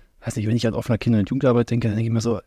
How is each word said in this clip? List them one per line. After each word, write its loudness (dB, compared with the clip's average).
weiß -8
nicht, -4
wenn 2
ich 0
an -2
offener -2
Kinder- 2
und 2
Jugendarbeit 2
denke, 0
dann 0
denke -2
ich -2
mir 0
so, -2